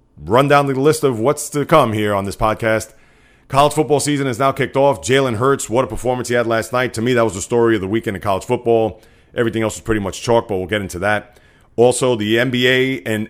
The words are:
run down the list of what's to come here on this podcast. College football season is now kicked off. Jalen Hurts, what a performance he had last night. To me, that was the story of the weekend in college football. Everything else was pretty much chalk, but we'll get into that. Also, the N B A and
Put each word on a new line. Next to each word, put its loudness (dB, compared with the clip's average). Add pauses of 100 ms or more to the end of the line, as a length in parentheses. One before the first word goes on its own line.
(180)
run 2
down 4
the -2
list 2
of 0
what's -2
to -4
come 4
here 0
on -2
this -6
podcast. -2 (540)
College 4
football 0
season -2
is -4
now 2
kicked -4
off. 2
Jalen 0
Hurts, 0
what 2
a -8
performance -4
he -2
had 0
last -2
night. -2
To -6
me, 0
that 2
was -2
the -6
story 2
of 0
the -6
weekend -4
in -12
college -2
football. 0 (340)
Everything -2
else -4
was -16
pretty -2
much -6
chalk, 2
but -4
we'll -6
get -4
into -10
that. -4 (360)
Also, 4
the 0
N 0
B 2
A 2
and -4